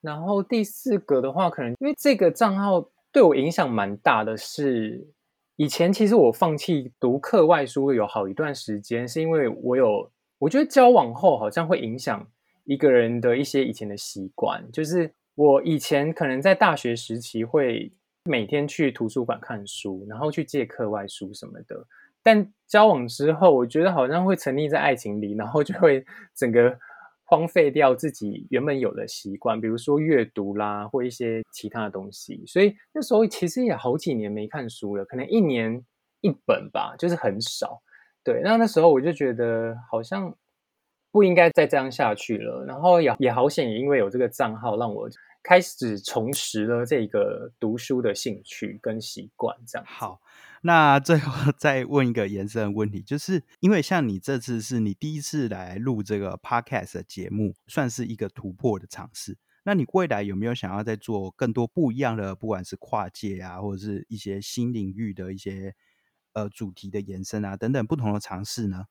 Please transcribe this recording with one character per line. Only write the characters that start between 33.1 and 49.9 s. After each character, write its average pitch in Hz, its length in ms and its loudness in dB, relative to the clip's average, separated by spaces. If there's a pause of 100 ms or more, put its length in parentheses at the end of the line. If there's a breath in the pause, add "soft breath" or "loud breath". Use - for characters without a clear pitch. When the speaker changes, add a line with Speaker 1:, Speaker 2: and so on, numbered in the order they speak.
Speaker 1:
候 220 100 6
其 - 220 -4
实 254 160 -2
也 196 120 0
好 123 220 -2
几 151 160 -4
年 107 180 -4
没 107 160 -6
看 123 220 -8
书 104 260 -8
了， 98 80 -4
可 127 140 -10
能 127 100 -6
一 220 140 2
年 123 420 0 (380)
一 202 80 2 (160)
本 101 240 0
吧， - 300 -6
就 175 100 0
是 170 60 0
很 107 260 -2
少。 - 400 -8 (420 soft breath)
对， 120 200 0
那， 220 140 2
那 226 100 4
时 220 120 2
候 165 120 8
我 131 100 4
就 165 100 0
觉 139 220 0
得 113 420 -2 (140)
好 113 140 -4
像 190 320 -6 (760)
不 208 120 8
应 185 100 6
该 170 180 8
再 156 140 6
这 147 100 0
样 131 160 0
下 120 220 0
去 107 240 -4
了， 117 280 -8
然 135 140 -10
后 175 220 6
也， 127 180 2
也 131 120 2
好 127 180 2
险， 135 220 -2
因 123 160 -4
为 143 100 2
有 101 120 2
这 127 100 -4
个 123 80 2
账 113 280 -4
号 107 220 -4
让 113 160 -4
我 110 160 -10 (320 soft breath)
开 180 180 6
始 117 400 -4
重 117 340 -4
拾 - 320 -4
了 120 200 -2
这 120 220 -2
个 104 520 -4
读 113 180 -4
书 123 240 -2
的 107 120 0
兴 101 300 -8
趣 101 380 -12
跟 110 200 -6
习 101 340 -14
惯 - 200 -6 (100)
这 - 120 -14
样 117 80 -12
子。 - 60 -20